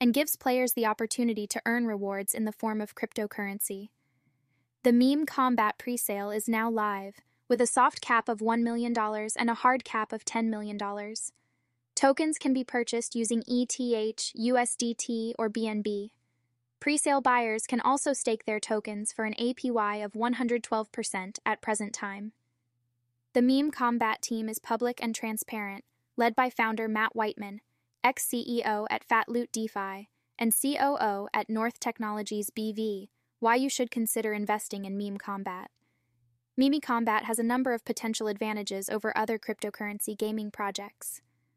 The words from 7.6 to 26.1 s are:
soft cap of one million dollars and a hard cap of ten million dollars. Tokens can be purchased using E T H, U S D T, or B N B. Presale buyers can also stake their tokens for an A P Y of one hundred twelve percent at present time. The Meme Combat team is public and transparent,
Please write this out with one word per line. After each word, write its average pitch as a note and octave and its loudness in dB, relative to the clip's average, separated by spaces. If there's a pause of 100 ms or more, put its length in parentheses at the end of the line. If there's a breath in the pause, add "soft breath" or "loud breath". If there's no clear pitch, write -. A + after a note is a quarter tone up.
soft C4 4
cap A#3 2
of A3 -2
one A3+ 2
million A#3 0
dollars G#3+ -2
and A#3 2
a A#3 2
hard B3+ 4
cap G#3+ -4
of A3 -6
ten A3+ 0
million G#3 -4
dollars. G#3 -6 (600)
Tokens D#4 4
can C4+ 2
be B3+ 2
purchased A#3 -2
using A3+ 0
E B3 2
T A#3+ -2
H, A3 -2
U B3 2
S A#3+ 2
D A#3 0
T, A3+ -4
or A3 0
B A3 -2
N G#3+ -2
B. G#3 -4 (680)
Presale D4 2
buyers A#3+ 2
can A#3+ 0
also C#4 4
stake A3 -2
their G#3+ -2
tokens G#3+ -2
for A3 -2
an G#3+ -2
A A#3+ 0
P B3+ -2
Y G#3 2
of G#3 -6
one A#3 2
hundred A#3 0
twelve A3 -2
percent G3 -6
at A3 0
present G#3+ -2
time. G3+ -8 (1000)
The B3 6
Meme C4+ 6
Combat A#3 0
team A3 -4
is A3 -6
public A#3+ -2
and A#3 -2
transparent, G#3+ -6 (320)